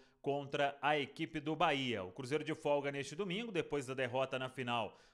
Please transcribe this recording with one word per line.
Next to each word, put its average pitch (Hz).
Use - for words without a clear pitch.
contra 143
a 151
equipe 151
do 151
Bahia. 135
O 92
Cruzeiro 139
de 151
folga 143
neste 139
domingo, 202
depois 151
da 127
derrota 131
na 131
final 120